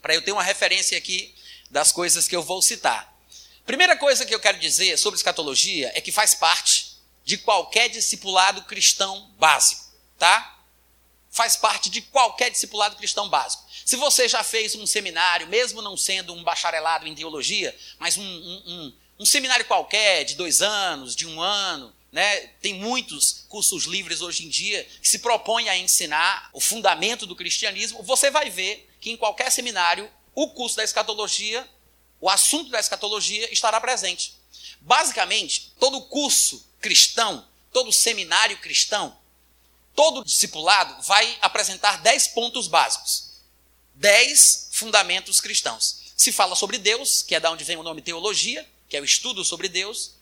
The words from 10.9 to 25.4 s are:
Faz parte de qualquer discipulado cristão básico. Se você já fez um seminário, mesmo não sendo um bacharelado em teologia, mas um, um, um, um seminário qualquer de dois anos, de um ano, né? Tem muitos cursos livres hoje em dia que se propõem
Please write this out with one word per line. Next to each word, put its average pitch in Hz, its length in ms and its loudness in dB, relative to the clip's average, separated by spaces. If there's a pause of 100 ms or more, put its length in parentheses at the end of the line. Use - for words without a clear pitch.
Faz 226 260 0
parte 208 340 0
de 226 120 -8
qualquer 247 500 2
discipulado 208 440 -4
cristão 208 340 -6
básico. 135 340 -2 (220)
Se - 100 0
você 254 320 2
já 220 160 0
fez 220 320 -2
um 214 100 -12
seminário, 175 600 0
mesmo 220 340 -2
não 196 160 -10
sendo 185 360 -4
um 170 100 -16
bacharelado 165 640 -2
em 151 80 -12
teologia, 156 600 -4 (220)
mas 170 200 -2
um, 202 60 -8
um, 185 440 -14
um, 170 260 -14 (260)
um 208 60 -8
seminário 254 400 2
qualquer 190 600 2
de 147 100 -8
dois 165 260 0
anos, 175 540 -2
de 160 100 -6
um 160 160 -10
ano, 180 520 -4 (180)
né? 196 260 0 (240)
Tem 196 140 -4
muitos 214 760 -4
cursos 190 360 -2
livres 170 360 -6
hoje 170 240 -6
em 156 40 -16
dia 185 380 -4 (140)
que - 60 0
se 208 120 2
propõem 226 500 0